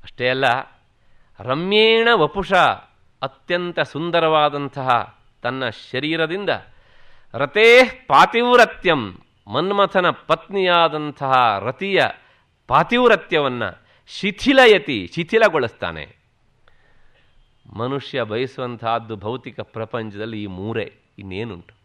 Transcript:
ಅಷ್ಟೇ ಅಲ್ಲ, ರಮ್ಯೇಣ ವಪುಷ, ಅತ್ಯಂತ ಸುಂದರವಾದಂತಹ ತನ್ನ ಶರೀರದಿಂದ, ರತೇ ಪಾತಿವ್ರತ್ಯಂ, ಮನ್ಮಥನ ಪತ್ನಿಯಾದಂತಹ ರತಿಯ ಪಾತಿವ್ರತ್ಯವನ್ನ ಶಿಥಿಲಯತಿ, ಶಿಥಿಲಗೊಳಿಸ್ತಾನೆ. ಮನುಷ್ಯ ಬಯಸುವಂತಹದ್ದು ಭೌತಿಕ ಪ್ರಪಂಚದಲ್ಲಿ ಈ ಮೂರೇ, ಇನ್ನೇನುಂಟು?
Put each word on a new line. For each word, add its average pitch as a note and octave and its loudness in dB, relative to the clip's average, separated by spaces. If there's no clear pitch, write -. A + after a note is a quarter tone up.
ಅಷ್ಟೇ - -4
ಅಲ್ಲ, C3+ 0
ರಮ್ಯೇಣ G#3+ 2
ವಪುಷ, F#3 0
ಅತ್ಯಂತ F3 -6
ಸುಂದರವಾದಂತಹ D3 -2
ತನ್ನ B2+ -6
ಶರೀರದಿಂದ, D#3+ -6
ರತೇ A3 4
ಪಾತಿವ್ರತ್ಯಂ, F#3 2
ಮನ್ಮಥನ F#3 0
ಪತ್ನಿಯಾದಂತಹ D3+ 0
ರತಿಯ D3+ -2
ಪಾತಿವ್ರತ್ಯವನ್ನ D#3 2
ಶಿಥಿಲಯತಿ, G3+ 2
ಶಿಥಿಲಗೊಳಿಸ್ತಾನೆ. D3+ -2
ಮನುಷ್ಯ C3 -6
ಬಯಸುವಂತಹದ್ದು A#2 -6
ಭೌತಿಕ A2+ -12
ಪ್ರಪಂಚದಲ್ಲಿ A2 -10
ಈ - -8
ಮೂರೇ, G2+ -8
ಇನ್ನೇನುಂಟು? F#2+ -12